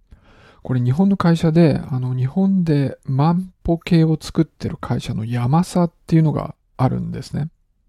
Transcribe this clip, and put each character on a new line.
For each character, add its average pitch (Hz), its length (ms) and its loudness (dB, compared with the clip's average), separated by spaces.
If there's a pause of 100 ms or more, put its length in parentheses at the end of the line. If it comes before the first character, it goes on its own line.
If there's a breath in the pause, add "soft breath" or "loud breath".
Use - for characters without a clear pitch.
(640 soft breath)
こ 127 100 -6
れ 127 80 0
日 123 100 0
本 190 180 2
の 196 80 2
会 170 180 2
社 165 160 0
で、 156 380 4
あ 131 100 -4
の、 127 160 -4
日 127 100 0
本 190 380 0
で 143 420 0
万 170 480 0 (100)
歩 170 140 0
計 165 280 2
を 160 140 0
作 - 240 -2
っ - 20 2
て - 240 -10
る - 80 -8
会 - 240 -4
社 - 120 -8
の 117 120 -4
ヤ 120 220 -2
マ 160 160 2
サ 180 200 0
っ 170 100 -2 (140)
て - 80 0
い 160 40 6
う 160 40 4
の 151 80 2
が - 240 -6 (220)
あ 131 100 0
る 123 120 -2
ん 117 120 -6
で 113 100 -8
す - 140 -12
ね。 147 140 -4 (400)